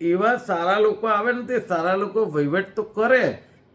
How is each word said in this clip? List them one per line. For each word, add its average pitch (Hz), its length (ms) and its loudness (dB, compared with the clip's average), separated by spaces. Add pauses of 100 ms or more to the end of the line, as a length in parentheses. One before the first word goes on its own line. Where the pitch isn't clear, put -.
એવા 190 360 2
સારા 185 420 0
લોકો 214 280 2
આવે 214 260 0
ને 240 100 -6
તે 247 240 -4
સારા 175 280 0
લોકો 202 300 0
વહીવટ 151 500 -2
તો 214 80 -4
કરે 220 560 2 (360)